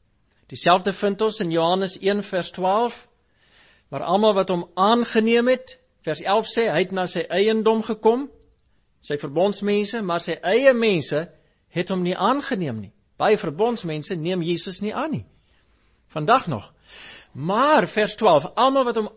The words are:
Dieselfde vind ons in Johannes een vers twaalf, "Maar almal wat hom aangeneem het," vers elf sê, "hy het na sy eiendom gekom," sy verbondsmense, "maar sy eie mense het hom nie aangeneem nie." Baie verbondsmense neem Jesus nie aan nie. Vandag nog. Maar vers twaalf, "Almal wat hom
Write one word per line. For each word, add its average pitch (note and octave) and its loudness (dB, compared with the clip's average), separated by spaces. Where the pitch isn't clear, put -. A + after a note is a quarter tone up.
Dieselfde F3+ 2
vind G3+ -2
ons A3 -2
in E3+ -2
Johannes F3+ 0
een G3+ 0
vers F3 -6
twaalf, G3+ -2
"Maar C#3 -8
almal G#3 2
wat F#3+ 0
hom F3 -2
aangeneem A3+ 2
het," B3+ -2
vers D#3 -6
elf G#3+ 0
sê, A3+ 0
"hy D#3 0
het F#3 -2
na F#3 -2
sy E3+ -4
eiendom A3 2
gekom," A#3 0
sy D3 -6
verbondsmense, G3+ -2
"maar E3+ -2
sy E3+ -6
eie B3 4
mense F3 0
het F3+ -6
hom F#3 -2
nie F3+ -2
aangeneem F#3+ -2
nie." G2 -14
Baie G#3 2
verbondsmense F3 -4
neem E3+ -2
Jesus F3 -6
nie G#3 -6
aan D4 -4
nie. A#2 -6
Vandag F#3+ 0
nog. A#2+ -6
Maar G#3 2
vers G#3+ -2
twaalf, E3+ 4
"Almal C4+ 2
wat A#3 -2
hom G#3+ -2